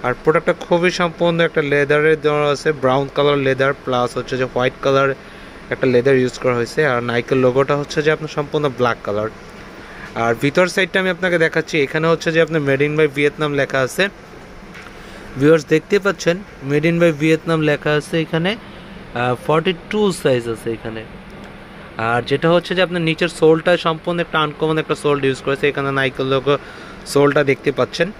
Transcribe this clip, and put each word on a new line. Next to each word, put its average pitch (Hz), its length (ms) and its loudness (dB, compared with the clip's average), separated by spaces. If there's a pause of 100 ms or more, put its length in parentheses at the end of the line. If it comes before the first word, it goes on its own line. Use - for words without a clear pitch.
আর 123 100 0 (100)
প্রোডাক্টটা 160 300 2
খুবই 175 380 0
সম্পূর্ণ 170 500 0
একটা 160 200 0
লেদারে 147 540 2
দেওয়া 147 360 0
আছে, 147 200 0
brown 135 440 2
color 143 220 4
leather 135 360 2
plus 123 440 -2
হচ্ছে 127 200 -6
যে 131 60 0
white 127 380 0
color 135 280 2 (600)
একটা 131 180 0
leather 127 280 4
ইউজ 127 240 2
করা 127 160 0
হয়েছে। 120 300 0
আর 120 180 0
নাইকের 120 340 0
লোগোটা 131 380 4
হচ্ছে 143 260 -4
যে 151 100 2
আপনার 151 260 -4
সম্পূর্ণ 147 320 -2
black 120 340 0
color। 107 260 -4 (840)
আর 117 260 0
ভিতর 143 260 2
সাইডটা 185 320 0
আমি 185 100 0
আপনাকে 175 280 0
দেখাচ্ছি, 160 440 0
এখানে 156 260 0
হচ্ছে 165 240 2
যে 160 100 4
আপনার 156 200 0
made 139 260 2
in 151 100 -2
by 156 180 4
Vietnam 147 380 0
লেখা 135 260 0
আছে। 180 300 0 (1300)
Viewers 151 300 6
দেখতে 160 300 2
পাচ্ছেন 190 380 0 (320)
made 147 200 0
in 170 120 0
by 170 180 6
Vietnam 160 420 0
লেখা 151 300 0
আছে 151 300 0
এখানে, 165 340 -2
আহ, - 800 -6 (120)
ফর্টি 160 260 2 (160)
টু 208 220 2
size 127 380 0
আছে 113 220 -6
এখানে। 110 300 -8 (960)
আর 117 260 0
যেটা 139 260 0
হচ্ছে 175 260 2
যে 185 60 2
আপনার 175 200 0
নিচের 160 260 0
সোলটা 165 500 4
সম্পূর্ণ 170 420 -2
একটা 165 200 -2
uncommon 156 380 0
একটা 151 180 -2
soul 143 300 0
use 131 160 0
করেছে, 139 260 -2
এখানে 139 240 -2
নাইকের 135 340 -2
logo 135 320 2 (480)
সোলটা 143 380 4
দেখতে 135 280 0
পাচ্ছেন। 170 480 -2